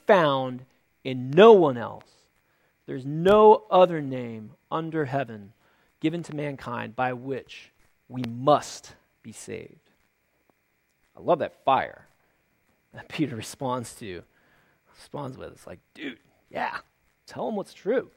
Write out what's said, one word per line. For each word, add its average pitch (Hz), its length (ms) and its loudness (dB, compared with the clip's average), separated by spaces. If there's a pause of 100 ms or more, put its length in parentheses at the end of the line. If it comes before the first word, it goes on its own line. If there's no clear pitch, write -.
found 135 600 2 (400)
in 131 260 -6
no 208 220 10
one 151 240 4
else. 107 260 -12 (840)
There's 135 200 -12
no 202 640 6
other 175 300 4
name 123 500 -10 (180)
under 160 360 -4
heaven 117 480 -8 (480)
given 165 220 -2
to 151 120 -14
mankind 120 580 -8
by 127 200 -4
which 127 580 -12 (380)
we 127 140 -8
must 123 720 -2 (280)
be 113 80 -18
saved." - 580 -16 (1300)
I - 60 -20
love 143 180 -2
that - 240 -10
fire 110 440 -2 (840)
that - 160 -20
Peter 123 300 -6
responds 123 580 -8
to, 90 280 -14 (680)
responds 135 440 -14
with. 85 160 -16
It's - 120 -20
like, 90 140 -18 (140)
"Dude, - 260 -16 (300)
yeah, - 320 -10 (440)
tell 196 220 -10
'em 233 80 -8
what's 190 180 -10
true." - 440 -4